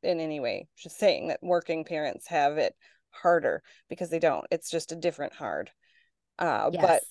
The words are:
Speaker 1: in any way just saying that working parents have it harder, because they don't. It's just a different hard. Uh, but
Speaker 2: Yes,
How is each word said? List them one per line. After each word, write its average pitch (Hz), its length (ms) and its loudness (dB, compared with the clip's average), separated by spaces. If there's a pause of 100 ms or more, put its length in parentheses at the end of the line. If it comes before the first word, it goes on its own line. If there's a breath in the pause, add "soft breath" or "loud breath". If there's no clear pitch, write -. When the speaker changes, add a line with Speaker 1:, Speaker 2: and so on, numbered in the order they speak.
Speaker 1:
in 170 160 0
any 156 200 -4
way 113 280 -4 (100)
just - 220 -18
saying 180 300 2
that - 120 -4
working 170 440 0
parents 151 420 -6
have 151 300 2
it 127 180 0 (340 soft breath)
harder, 156 540 2 (260 soft breath)
because 170 220 -8
they 165 80 0
don't. 156 320 2
It's - 180 -4
just 165 220 -4
a 165 40 -10
different 156 380 -4
hard. 87 380 -6 (680)
Uh, 147 320 0
but 175 40 0
Speaker 2:
Yes, 165 380 4